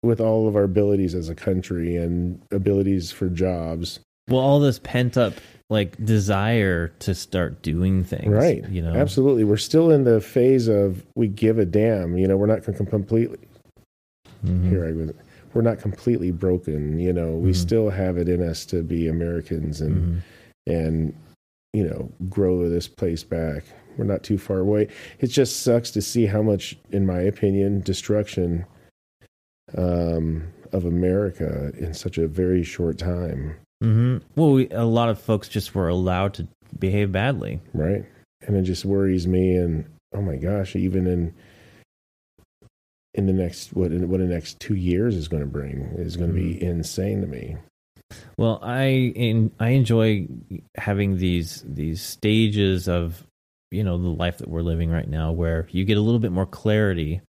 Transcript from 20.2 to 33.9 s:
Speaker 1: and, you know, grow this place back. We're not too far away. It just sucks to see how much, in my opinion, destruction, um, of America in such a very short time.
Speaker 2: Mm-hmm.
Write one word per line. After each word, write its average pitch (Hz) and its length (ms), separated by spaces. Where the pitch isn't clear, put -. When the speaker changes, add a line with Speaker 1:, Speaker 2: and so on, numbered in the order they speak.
Speaker 1:
and, 80 420
you 107 100
know, - 280
grow 90 400
this 85 180
place 85 360
back. 76 400
We're 117 80
not 101 180
too 101 140
far 95 220
away. 104 280
It 131 80
just 120 340
sucks 117 300
to 104 100
see 117 260
how 107 140
much, 107 360
in 98 140
my 90 140
opinion, 98 600
destruction, 90 840
um, 82 680
of 92 140
America 87 920
in 80 160
such - 240
a 82 100
very 90 360
short 82 340
time. 82 580
Speaker 2:
Mm-hmm. 117 340